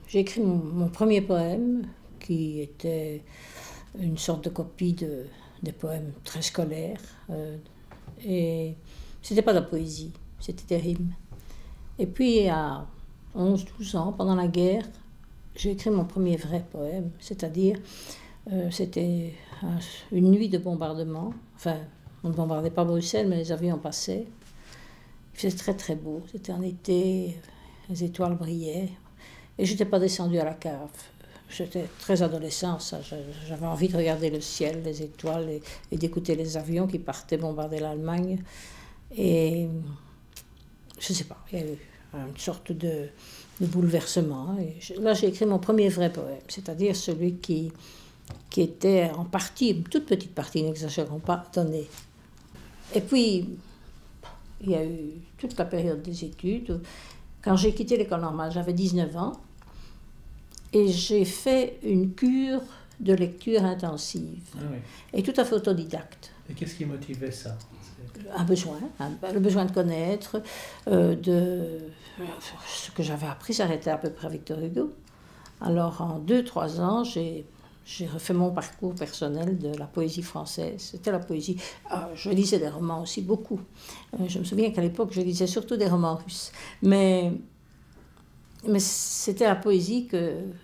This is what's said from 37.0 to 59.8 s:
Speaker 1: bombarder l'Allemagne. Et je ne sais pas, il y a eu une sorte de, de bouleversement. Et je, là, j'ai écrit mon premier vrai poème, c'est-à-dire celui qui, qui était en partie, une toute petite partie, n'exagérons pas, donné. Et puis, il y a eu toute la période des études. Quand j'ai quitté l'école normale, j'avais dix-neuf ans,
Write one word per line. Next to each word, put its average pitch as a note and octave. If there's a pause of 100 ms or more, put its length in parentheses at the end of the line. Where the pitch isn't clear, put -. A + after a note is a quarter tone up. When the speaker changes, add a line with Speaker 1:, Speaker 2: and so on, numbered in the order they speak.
Speaker 1:
bombarder D#3
l'Allemagne. E3+ (720)
Et E3+ (1300)
je -
ne -
sais F3
pas, -
il F3+
y E3
a D#3
eu D3 (360)
une C#3
sorte -
de, D#3 (520)
de F3+
bouleversement. E3
Et D#3+
je, -
là, G#3+
j'ai G#3
écrit F#3+
mon G3
premier G3+
vrai F3
poème, C#3 (100)
c'est-à-dire F#3+
celui F3
qui, D#3+ (800)
qui -
était F3+
en F3
partie, F#3+
une E3+
toute D4+
petite -
partie, D3+
n'exagérons D#3
pas, F3 (100)
donné. D#3 (1080)
Et G#3
puis, G3+ (1120)
il G3
y F3+
a D#3+
eu D#3+ (260)
toute B3
la E3+
période E3
des F3
études. F3+ (640)
Quand F#3+
j'ai G#3+
quitté A#3+
l'école F#3+
normale, D#3+
j'avais F3
dix-neuf F3
ans, F#3+ (1400)